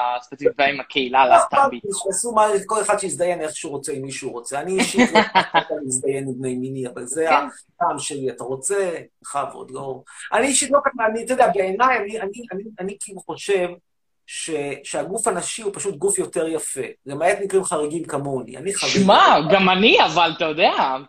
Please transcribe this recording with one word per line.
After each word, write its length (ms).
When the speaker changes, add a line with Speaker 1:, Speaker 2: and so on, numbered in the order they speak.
Speaker 1:
ספציפיקה 420
עם 160
הקהילה 480
Speaker 2:
לא 80
אכפת 180
Speaker 1:
הלהטבית. 300
Speaker 2:
לי, 60
שיעשו 300
מה, 140
כל 160
אחד 160
שיזדיין 420
איך 160
שהוא 160
רוצה, 200
עם 100
מי 100
שהוא 200
רוצה. 280
אני 200
אישית 320
לא 160
Speaker 1:
<laughs> 120
Speaker 2:
אכפת 300
לי 140
להזדיין 440
עם 100
בני 160
מיני, 320
אבל 180
זה 240
Speaker 1:
כן. 180
Speaker 2:
הטעם 220
שלי. 320
אתה 140
רוצה? 540
בכבוד, 480
לא... 320
אני 140
אישית 240
לא 140
ככה, 220
אני, 180
אתה 80
יודע, 220
בעיניי, 440
אני, 220
אני, 100
אני, 100
אני 200
כאילו 200
חושב 480
ש-, 240
שהגוף 420
הנשי 360
הוא 120
פשוט 220
גוף 220
יותר 300
יפה, 320
למעט 380
מקרים 200
חריגים 400
כמוני. 520
אני 180
חריג. 180
Speaker 1:
שמע, 460
גם 180
אני, 360
אבל 300
אתה 80
יודע, 520